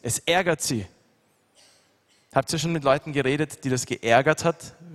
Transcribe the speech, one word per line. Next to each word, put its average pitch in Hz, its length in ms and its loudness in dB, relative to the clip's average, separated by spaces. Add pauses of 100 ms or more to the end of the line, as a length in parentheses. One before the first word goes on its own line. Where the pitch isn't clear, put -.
Es 117 180 -2
ärgert 170 420 0
sie. 107 240 -2 (1500)
Habt 135 180 0
ihr 165 60 -2
schon 165 140 -2
mit 156 120 -4
Leuten 143 280 0
geredet, 143 520 -2
die 135 40 -2
das 127 160 0
geärgert 131 640 2
hat, - 280 -4 (200)